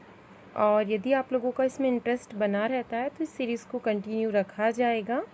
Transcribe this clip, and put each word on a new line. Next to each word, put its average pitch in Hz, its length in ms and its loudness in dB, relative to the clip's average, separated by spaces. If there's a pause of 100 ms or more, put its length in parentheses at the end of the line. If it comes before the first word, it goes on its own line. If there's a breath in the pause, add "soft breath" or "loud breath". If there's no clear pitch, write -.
(580)
और 214 340 4
यदि 220 200 0
आप 262 200 0
लोगों 247 180 0
का 262 140 0
इसमें 262 240 0
interest 240 480 -2
बना 202 300 2
रहता 240 300 -4
है 247 120 -2
तो 320 160 -6
इस - 120 -10
series 233 280 -4
को - 160 -8
continue 214 500 -2
रखा 208 420 0
जाएगा। 233 500 0 (120)